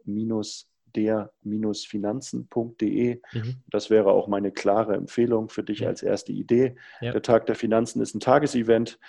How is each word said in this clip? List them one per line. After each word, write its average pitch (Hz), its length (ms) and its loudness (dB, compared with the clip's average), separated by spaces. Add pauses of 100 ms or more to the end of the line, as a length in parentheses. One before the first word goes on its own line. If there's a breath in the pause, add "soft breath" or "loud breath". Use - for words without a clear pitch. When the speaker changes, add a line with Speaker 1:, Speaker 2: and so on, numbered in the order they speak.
Speaker 1:
minus 107 640 -6 (300)
der 107 340 0 (120)
minus 107 440 -4
finanzen 120 600 -6
punkt 117 320 -6
de. 117 400 0 (120)
Speaker 2:
Mhm. 120 260 -6 (120)
Speaker 1:
Das 104 200 -4
wäre 107 200 6
auch 98 160 4
meine 101 240 -2
klare 101 460 0
Empfehlung 110 520 0
für - 140 -8
dich 107 160 -6
Speaker 2:
Ja. 98 100 -2
Speaker 1:
als - 140 -6
erste 98 300 -2
Idee. 120 420 2 (260 loud breath)
Speaker 2:
Ja. 117 120 -4
Speaker 1:
Der 110 100 0
Tag 117 240 4
der 113 80 0
Finanzen 113 480 0
ist - 140 -6
ein - 20 -4
Tagesevent, 117 800 2 (100)